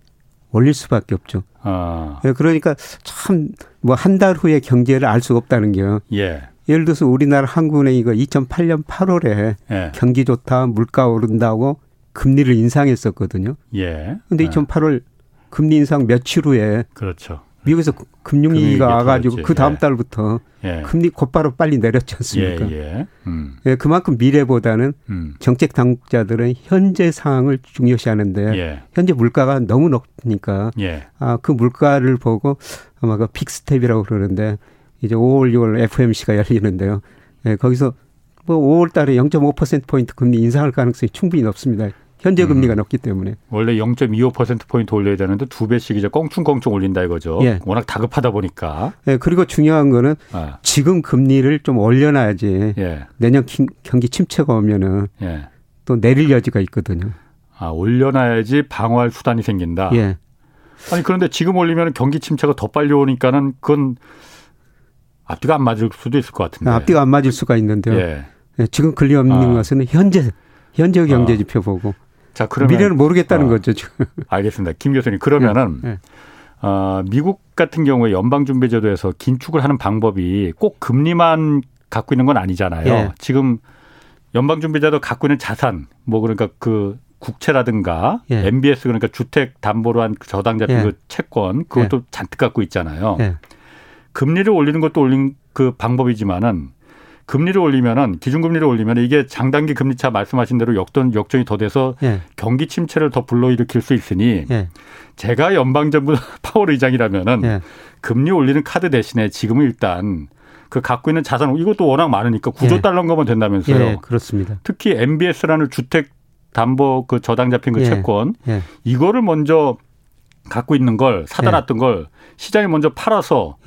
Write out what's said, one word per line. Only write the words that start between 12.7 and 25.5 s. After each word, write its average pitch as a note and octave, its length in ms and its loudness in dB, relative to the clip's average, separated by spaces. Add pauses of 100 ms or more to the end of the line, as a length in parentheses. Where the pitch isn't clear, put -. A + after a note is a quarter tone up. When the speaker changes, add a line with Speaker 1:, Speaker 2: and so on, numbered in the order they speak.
Speaker 2:
예. F#2 440 -6 (100)
Speaker 1:
근데 D#3+ 140 0
Speaker 2:
예. D#3+ 40 0
Speaker 1:
이천팔월 D3+ 540 0 (480)
금리 D#3 280 2
인상 C#3+ 280 2
며칠 B2 400 0
후에 A2 380 2 (100)
Speaker 2:
그렇죠. F2+ 480 -12 (220)
Speaker 1:
미국에서 D#3 280 2
그 - 140 -12 (180)
금융위기가 D3+ 300 2
Speaker 2:
금융위기가 C#3 340 2
Speaker 1:
와가지고 B2 480 2
Speaker 2:
터졌지. D#2 120 -6
Speaker 1:
그 D#3+ 80 0
다음 D3 180 2
Speaker 2:
예. D3 40 -8
Speaker 1:
달부터 A#2 640 -2 (240)
Speaker 2:
예. E2+ 220 -6
Speaker 1:
금리 E3+ 240 0
곧바로 D3+ 460 -2
빨리 D#3 220 0
내렸지 A2+ 380 0
않습니까? F2+ 560 -4
Speaker 2:
예, D#2 40 -8
예. D#2+ 320 -8 (200)
음. D2+ 280 -8 (100)
Speaker 1:
예, C3 100 2
그만큼 D#3 420 0
미래보다는 B2 760 2 (160)
Speaker 2:
음. E2 300 -8
Speaker 1:
정책 B2+ 340 0